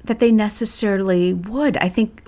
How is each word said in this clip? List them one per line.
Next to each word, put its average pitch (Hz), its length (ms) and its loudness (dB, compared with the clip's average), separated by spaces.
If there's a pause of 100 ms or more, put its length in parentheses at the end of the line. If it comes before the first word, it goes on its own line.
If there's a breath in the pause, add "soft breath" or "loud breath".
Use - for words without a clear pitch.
that 226 160 -2
they 233 120 4
necessarily 196 1000 0
would. 214 440 -2
I 180 100 0
think 220 400 -4